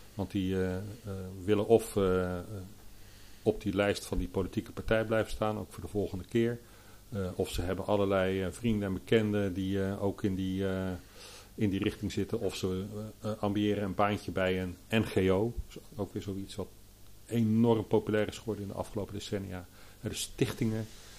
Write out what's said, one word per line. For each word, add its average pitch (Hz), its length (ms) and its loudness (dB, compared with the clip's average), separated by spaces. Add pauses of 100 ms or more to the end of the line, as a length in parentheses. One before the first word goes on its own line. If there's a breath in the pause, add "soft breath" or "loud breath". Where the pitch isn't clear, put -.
(140 soft breath)
Want 95 160 -2
die, 95 240 0
eh, 92 220 0
eh, 95 60 -6 (640)
willen 104 220 4
of, 113 300 6
eh, 92 400 4
eh, 87 60 -6 (1000 soft breath)
op - 200 2
die 147 120 0
lijst 101 320 2
van 95 120 -2
die 90 100 -2
politieke 95 440 -2
partij 110 320 0
blijven 110 280 0
staan, 107 260 0
ook 101 140 -8
voor - 100 -10
de - 60 -10
volgende 95 360 -2
keer. 120 340 2 (540 soft breath)
Eh, 101 80 -2 (140)
of 95 160 0
ze 95 120 -2
hebben 92 240 -2
allerlei, 98 560 4
eh, 90 80 0
vrienden 107 380 0
en 92 60 0
bekenden 104 600 2
die, 95 300 0
eh, 98 200 -2
ook 101 180 0
in 98 120 2
die, 95 340 0
eh, 95 220 -2 (640 loud breath)
in 104 160 2
die 95 120 0
richting 101 300 -2
zitten. 104 280 -2
Of 95 160 -2
ze, 92 280 -2 (380)
eh, 107 80 -2
eh, 110 80 -4
ambiëren 104 460 2
een 95 100 -2
baantje 104 360 2
bij 92 320 2
een 90 140 -4 (140)
N 110 120 6
G - 140 -4
O. 95 380 4 (120)
Dat - 160 -16 (100)
is - 60 -10
ook 101 140 -4
weer 104 100 -4
zoiets 98 320 -6
wat 92 140 -6 (580)
enorm 113 600 4
populair 107 420 4
is - 100 -10
geworden 101 240 -6
in 98 60 -6
de 101 60 -8
afgelopen 95 400 -6
decennia. 95 520 -6 (340 soft breath)
Er - 0 -
zijn 110 140 -6
stichtingen, 110 720 -2 (320 loud breath)